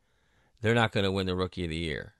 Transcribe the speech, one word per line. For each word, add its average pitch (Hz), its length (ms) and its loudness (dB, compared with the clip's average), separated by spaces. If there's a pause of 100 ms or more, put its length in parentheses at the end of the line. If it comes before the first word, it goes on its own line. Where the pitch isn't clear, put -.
(600)
they're 110 140 2
not 113 160 4
gonna 98 200 2
win 95 160 0
the 90 80 0
Rookie 92 300 -2
of 82 40 -4
the 78 80 -4
Year. 73 420 -6